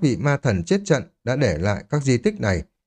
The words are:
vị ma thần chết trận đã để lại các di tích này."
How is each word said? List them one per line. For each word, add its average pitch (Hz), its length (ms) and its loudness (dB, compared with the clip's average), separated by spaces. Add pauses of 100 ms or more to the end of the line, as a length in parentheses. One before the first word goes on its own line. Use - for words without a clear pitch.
vị 139 160 2
ma 143 200 0
thần 101 260 0
chết 196 220 0
trận 139 180 2 (200)
đã 123 120 -2
để 113 220 2
lại 98 320 -2
các 147 140 -2
di 131 140 4
tích 214 220 -2
này." 95 240 0 (240)